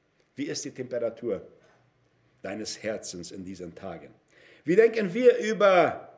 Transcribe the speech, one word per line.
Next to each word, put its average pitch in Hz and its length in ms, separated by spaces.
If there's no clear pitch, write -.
Wie 143 100
ist 143 200
die 143 60
Temperatur 117 760
deines 104 420
Herzens 95 500
in 98 120
diesen 90 300
Tagen? 87 400
Wie 170 120
denken 220 360
wir 240 260
über 190 800